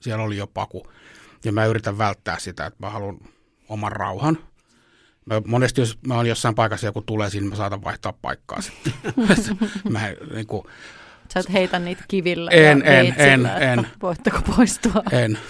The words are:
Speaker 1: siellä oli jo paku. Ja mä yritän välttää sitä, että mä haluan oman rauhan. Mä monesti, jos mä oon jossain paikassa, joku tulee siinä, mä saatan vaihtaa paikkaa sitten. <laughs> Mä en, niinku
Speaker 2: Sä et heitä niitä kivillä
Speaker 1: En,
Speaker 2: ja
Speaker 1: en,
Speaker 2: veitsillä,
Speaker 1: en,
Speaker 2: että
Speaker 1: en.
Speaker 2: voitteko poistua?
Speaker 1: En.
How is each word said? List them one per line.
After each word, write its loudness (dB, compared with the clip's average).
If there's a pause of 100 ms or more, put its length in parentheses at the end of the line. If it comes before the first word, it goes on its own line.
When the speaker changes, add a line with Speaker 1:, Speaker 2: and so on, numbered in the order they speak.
Speaker 1:
siellä -6
oli -4
jo -6
paku. -10 (640)
Ja -2
mä 2
yritän -2
välttää -4
sitä, -10
että -12
mä -10
haluan -10 (520)
oman -6
rauhan. -2 (880)
Mä -2
monesti, 2
jos -2 (100)
mä -2
oon 0
jossain -2
paikassa, 0
joku -6
tulee -4
siinä, -6
mä -8
saatan -6
vaihtaa -8
paikkaa -10
sitten. -8 (500)
<laughs> -6
Mä -2
en, -10 (160)
niinku -8 (680)
Speaker 2:
Sä -2
et -4
heitä 0
niitä -8
kivillä -2
Speaker 1:
En, 8
Speaker 2:
ja -
Speaker 1:
en, 8
Speaker 2:
veitsillä, 4
Speaker 1:
en, 6
Speaker 2:
että 0
Speaker 1:
en. 0 (140)
Speaker 2:
voitteko -2 (180)
poistua? 2
Speaker 1:
En. 2 (100)